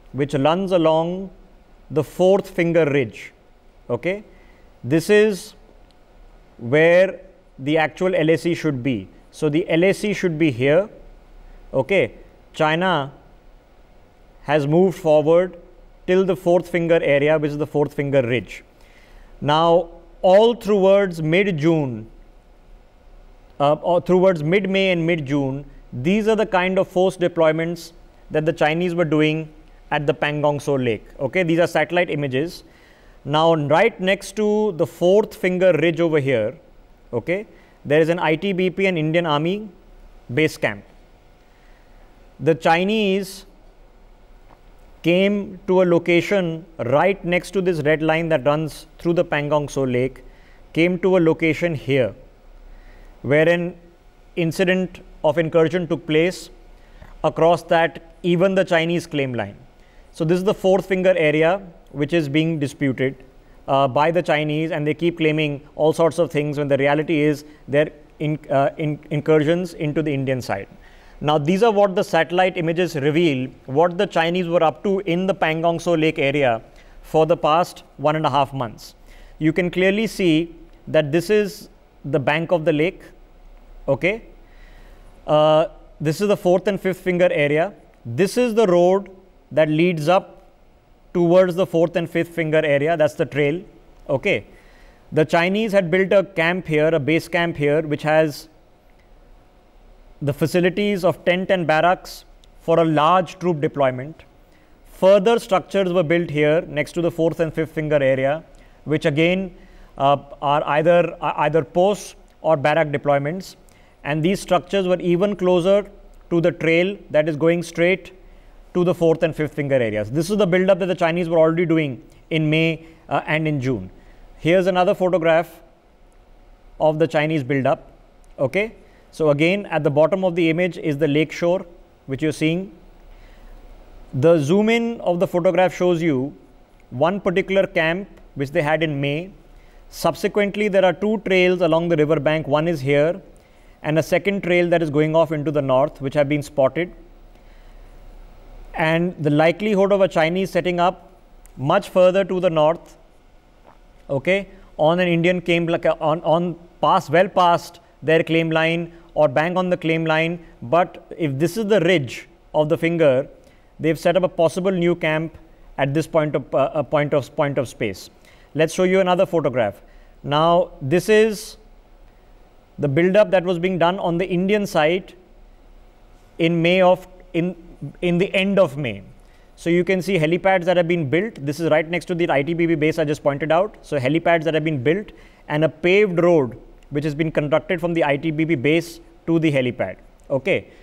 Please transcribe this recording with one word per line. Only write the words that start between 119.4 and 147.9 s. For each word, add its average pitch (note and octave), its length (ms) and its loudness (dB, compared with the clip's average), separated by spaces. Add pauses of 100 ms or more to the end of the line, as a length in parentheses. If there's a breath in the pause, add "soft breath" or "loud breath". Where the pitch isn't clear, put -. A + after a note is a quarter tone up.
finger C#3+ 200 -2
areas. G#2+ 360 -2
This D#3+ 200 -4
is G#3 80 -2
the G3+ 80 2
buildup F#3 320 2
that F#3+ 80 -2
the F3+ 80 0
Chinese E3+ 340 -2
were E3 100 0
already E3 280 4
doing D3+ 360 -2 (280 soft breath)
in D#3 180 0
May, D#3+ 380 0 (220 loud breath)
uh, C#3+ 180 0
and D#3 200 -2
in D3+ 140 -2
June. B2 300 -4 (480 soft breath)
Here's F3 280 2
another F#3 280 2
photograph E3+ 640 0 (1200)
of D#3 180 2
the D#3+ 80 2
Chinese D#3 380 -2
buildup, C3+ 480 -2 (460)
okay? F#3+ 360 -2 (380 soft breath)
So D#3 160 0
again, E3+ 380 2
at D#3 180 -4
the D#3 60 2
bottom D#3+ 340 2
of F3 100 0
the E3+ 140 2
image E3+ 300 -2
is D3+ 180 -4
the D3+ 100 0
lake D3+ 260 0
shore, F3+ 340 -2 (400)
which C3 160 -6
you're D3+ 100 -2
seeing. E3+ 420 -4 (1400 soft breath)
The D#3+ 240 4
zoom G3 320 2
in A#3 320 -2
of F3 180 0
the F#3+ 80 0
photograph F3 460 2
shows F3+ 280 0
you C#3+ 320 -2 (560)
one E3 300 -2
particular F#3+ 460 0
camp F3 420 -2 (260)
which C3+ 160 -6
they D#3+ 120 -2
had D#3 200 0
in D3 180 -4
May. D3 300 -4 (600 soft breath)
Subsequently, G3+ 800 -2
there F#3+ 160 2
are F3+ 100 2
two G#3+ 320 -2
trails F3+ 340 2
along E3 300 2
the E3+ 60 2
river D3+ 220 2
bank. D#3 300 -2
One D3 180 0
is E3+ 140 -2
here, D3 400 0 (600 soft breath)
and D3+ 160 -2
a D#3 40 0
second F#3 400 -2
trail F3 280 2
that E3+ 100 2
is E3 80 -2
going D#3 260 0
off D#3+ 160 2
into D3+ 200 -4
the D3 100 -2
north, C3+ 400 0
which C3+ 140 -6
have D3 140 2
been D3 140 -2
spotted. D3 520 -2 (1800 soft breath)